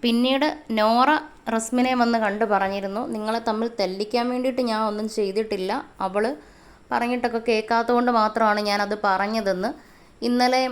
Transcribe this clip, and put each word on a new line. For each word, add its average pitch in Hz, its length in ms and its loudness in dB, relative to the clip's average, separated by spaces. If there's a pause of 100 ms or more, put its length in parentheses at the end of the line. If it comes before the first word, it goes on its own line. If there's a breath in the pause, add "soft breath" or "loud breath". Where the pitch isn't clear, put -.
പിന്നീട് 254 560 2 (120)
നോറ 226 380 4 (400)
റസ്മിനെ 247 460 0
വന്ന് 233 240 2
കണ്ട് 214 260 0
പറഞ്ഞിരുന്നു, 196 640 -2
"നിങ്ങളെ 220 320 -4
തമ്മിൽ 226 320 -2 (100)
തല്ലിക്കാൻ 208 500 -2
വേണ്ടിയിട്ട് 254 320 -2
ഞാൻ 220 260 0
ഒന്നും 214 200 -4
ചെയ്തിട്ടില്ല, 208 760 -2 (160)
അവൾ 208 360 -2 (560 loud breath)
പറഞ്ഞിട്ടൊക്കെ 240 560 -2
കേൾക്കാത്തതുകൊണ്ട് 233 640 2
മാത്രമാണ് 214 500 2
ഞാനത് 202 440 -2
പറഞ്ഞതെന്ന്" 196 680 0 (520 loud breath)
ഇന്നലെ 247 500 2